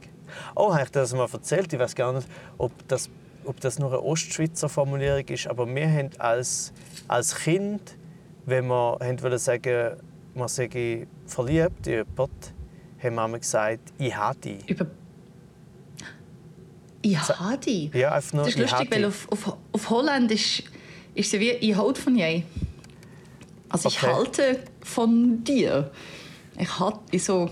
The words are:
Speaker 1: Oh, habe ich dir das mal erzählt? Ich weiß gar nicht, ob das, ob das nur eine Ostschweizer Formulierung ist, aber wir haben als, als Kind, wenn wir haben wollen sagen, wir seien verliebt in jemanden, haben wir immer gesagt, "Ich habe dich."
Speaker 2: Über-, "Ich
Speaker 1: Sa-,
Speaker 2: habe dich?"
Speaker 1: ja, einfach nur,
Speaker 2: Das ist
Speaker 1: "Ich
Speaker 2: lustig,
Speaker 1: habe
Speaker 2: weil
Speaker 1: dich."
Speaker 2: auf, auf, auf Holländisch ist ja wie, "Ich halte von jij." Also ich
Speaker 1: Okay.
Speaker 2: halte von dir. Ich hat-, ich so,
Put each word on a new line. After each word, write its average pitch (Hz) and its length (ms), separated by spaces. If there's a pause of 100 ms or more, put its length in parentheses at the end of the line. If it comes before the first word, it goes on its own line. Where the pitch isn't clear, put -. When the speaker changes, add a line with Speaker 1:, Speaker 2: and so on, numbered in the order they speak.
(560)
Speaker 1:
Oh, 202 180
habe 143 100
ich 123 60
dir 139 120
das 123 120
mal 127 180
erzählt? 165 400
Ich 156 80
weiß 120 140
gar 127 200
nicht, 131 140 (300)
ob 123 140 (160)
das, - 220 (360)
ob 135 140
das 127 180
nur 139 120
eine 127 120
Ostschweizer 160 680
Formulierung 139 580
ist, 127 200
aber 123 200
wir 139 200
haben 147 300
als, 123 560 (340)
als - 280
Kind, 202 600 (520)
wenn 127 200
wir 123 320
haben 123 220
wollen 127 160
sagen, 120 600 (360)
wir 123 140
seien 117 600 (200)
verliebt 151 580
in 131 80
jemanden, 120 380 (720)
haben 117 120
wir 113 100
immer 117 140
gesagt, 113 600
"Ich 123 160
habe 107 240
dich." 101 280
Speaker 2:
Über-, 170 200 (2250)
"Ich 196 160
Speaker 1:
Sa-, - 200
Speaker 2:
habe 208 200
dich?" 165 340
Speaker 1:
ja, 131 180
einfach 147 220
nur, 147 120
Speaker 2:
Das 233 100
ist 139 40
Speaker 1:
"Ich - 20 (100)
Speaker 2:
lustig, 127 80
Speaker 1:
habe - 160
Speaker 2:
weil 214 80
Speaker 1:
dich." 202 40
Speaker 2:
auf, - 240 (160)
auf, - 100 (140)
auf - 200
Holländisch 247 720 (500)
ist - 180
ja 202 80
wie, 233 120
"Ich 214 240
halte 208 260
von 254 140
jij." 165 280 (1300)
Also - 200
ich - 120
Speaker 1:
Okay. 127 120
Speaker 2:
halte 262 460 (220)
von 233 640
dir. 156 480 (680)
Ich - 220
hat-, 208 200 (120)
ich 180 120
so, 175 280